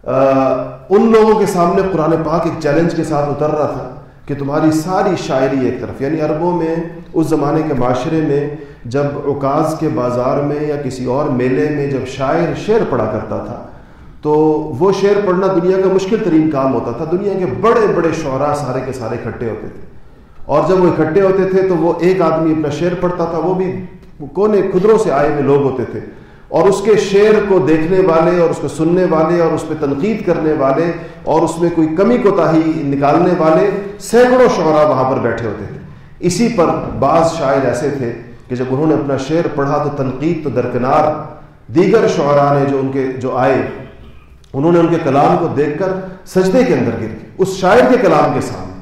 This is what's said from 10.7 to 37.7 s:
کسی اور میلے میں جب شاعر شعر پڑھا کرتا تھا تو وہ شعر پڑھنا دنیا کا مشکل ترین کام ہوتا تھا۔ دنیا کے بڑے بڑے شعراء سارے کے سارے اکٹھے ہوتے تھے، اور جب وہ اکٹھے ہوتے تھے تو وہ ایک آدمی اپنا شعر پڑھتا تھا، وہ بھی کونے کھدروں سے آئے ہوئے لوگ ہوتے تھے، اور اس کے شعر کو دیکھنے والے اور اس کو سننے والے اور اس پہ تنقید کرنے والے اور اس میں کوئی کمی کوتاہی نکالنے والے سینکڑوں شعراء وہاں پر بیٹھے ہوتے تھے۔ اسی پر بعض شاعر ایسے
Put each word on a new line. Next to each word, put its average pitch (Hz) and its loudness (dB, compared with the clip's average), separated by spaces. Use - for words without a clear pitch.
کسی 123 -6
اور 135 -2
میلے 135 0
میں 143 -2
جب 127 -4
شاعر 147 -2
شعر 220 0
پڑھا 117 -2
کرتا 107 -6
تھا 110 -12
تو 147 0
وہ 190 2
شعر 196 2
پڑھنا 185 0
دنیا 185 2
کا 185 2
مشکل 190 0
ترین 156 2
کام 135 0
ہوتا 131 -4
تھا۔ 165 -6
دنیا 196 -2
کے 185 -2
بڑے 220 2
بڑے 165 0
شعراء 143 -2
سارے 131 -4
کے 127 -8
سارے 110 -6
اکٹھے 117 -6
ہوتے - -10
تھے، - -14
اور 151 0
جب 185 2
وہ 170 4
اکٹھے 156 2
ہوتے 190 2
تھے 190 2
تو 180 2
وہ 165 2
ایک 180 2
آدمی 160 2
اپنا 147 -2
شعر 175 -2
پڑھتا 170 -2
تھا، 165 -4
وہ 170 -2
بھی 180 -2
کونے 202 2
کھدروں 202 2
سے 170 0
آئے 147 2
ہوئے 147 -2
لوگ 139 4
ہوتے 127 -2
تھے، 110 -8
اور 170 2
اس 196 2
کے 214 4
شعر 208 4
کو 190 4
دیکھنے 160 2
والے 175 4
اور 160 4
اس 147 -2
کو 147 -4
سننے 175 2
والے 160 2
اور 160 2
اس 151 -4
پہ 156 -4
تنقید 147 -2
کرنے 156 0
والے 151 0
اور 151 0
اس 165 -2
میں 170 2
کوئی 160 2
کمی 226 2
کوتاہی 160 2
نکالنے 143 2
والے 160 2
سینکڑوں 247 4
شعراء 151 2
وہاں 131 0
پر 135 0
بیٹھے 117 -2
ہوتے 98 -8
تھے۔ - -14
اسی 220 0
پر 165 4
بعض 156 2
شاعر 139 0
ایسے 135 -2